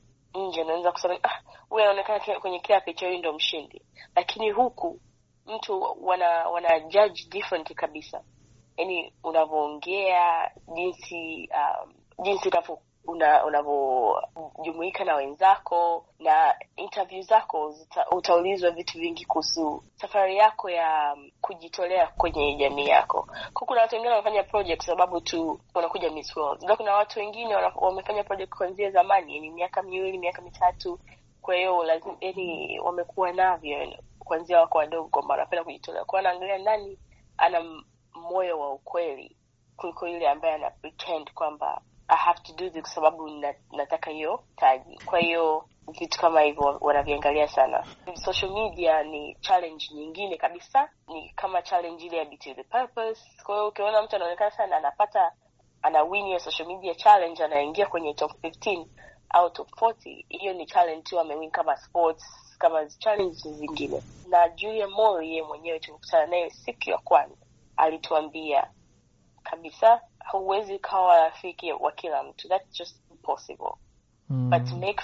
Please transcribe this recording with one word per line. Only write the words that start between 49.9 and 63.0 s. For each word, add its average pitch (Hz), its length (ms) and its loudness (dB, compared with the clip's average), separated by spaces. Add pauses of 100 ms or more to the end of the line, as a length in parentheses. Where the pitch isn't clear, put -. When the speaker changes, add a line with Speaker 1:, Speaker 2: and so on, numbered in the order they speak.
Speaker 1:
nyingine 165 420 -10
kabisa, 175 540 -2 (180)
ni 160 280 -14
kama 185 260 -2
challenge 170 440 -4
ile 170 100 -8
ya 160 80 -2
Beauty 143 300 -16
the 135 100 -14
Purpose. 226 680 -4 (160)
Kwa 202 80 -4
hiyo 208 140 0
ukiona 214 340 2
mtu 220 140 -4
anaonekana 180 340 0
sana 190 260 -2
anapata, 170 560 0 (500)
ana 156 200 4
win 196 240 -2
ya 185 140 -2
social 160 280 -8
media 185 260 -8
challenge, 170 500 6
anaingia 151 420 2
kwenye 165 280 -4
top 151 260 -4
fifteen 165 460 -6 (440)
au 175 200 6
top - 180 -12 (100)
forty, - 500 -2
hiyo 190 240 -8
ni 170 140 -10
challenge 165 360 0
tu 175 180 -2
amewin 156 300 -6
kama 160 260 0
sports, - 840 -4
kama 160 280 2
challenge 196 480 -2